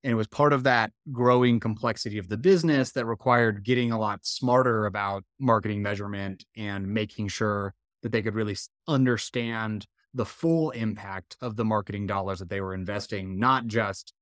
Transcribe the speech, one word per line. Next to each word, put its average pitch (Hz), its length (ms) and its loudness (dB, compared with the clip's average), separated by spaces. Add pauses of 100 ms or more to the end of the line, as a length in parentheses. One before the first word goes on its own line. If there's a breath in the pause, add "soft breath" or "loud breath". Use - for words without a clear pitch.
And 131 80 0
it 117 40 4
was 110 120 0
part 147 260 4
of 131 100 2
that 120 280 4 (200)
growing 123 480 6
complexity 107 600 -4
of 90 100 -10
the 107 80 -2
business 156 540 4
that 123 140 -4
required 113 580 2
getting 120 280 2
a 113 80 -2
lot 104 260 -4
smarter 123 600 2
about 98 380 -4 (160)
marketing 107 420 2
measurement 101 640 -6 (100)
and 101 320 -6
making 107 420 -4
sure 101 440 -2 (300)
that 110 80 -4
they 113 100 0
could 104 140 -4
really 107 180 -2
s-, - 160 -10 (180)
understand 117 960 0 (280)
the 123 120 -2
full 165 440 0
impact 104 720 -6
of 117 140 -6
the 113 100 0
marketing 104 420 -2
dollars 98 320 -2
that 92 100 -12
they 98 120 -4
were 95 140 -6
investing, 95 640 -6
not 127 280 2
just 104 540 -4